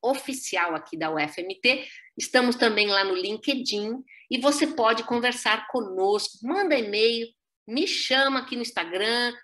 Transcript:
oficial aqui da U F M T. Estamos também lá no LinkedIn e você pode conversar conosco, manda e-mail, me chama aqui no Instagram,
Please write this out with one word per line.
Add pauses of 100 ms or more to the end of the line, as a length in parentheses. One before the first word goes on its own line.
oficial
aqui
da
U
F
M
T. (300)
Estamos
também
lá
no
LinkedIn (280)
e
você
pode
conversar
conosco,
manda
e-mail, (420)
me
chama
aqui
no
Instagram,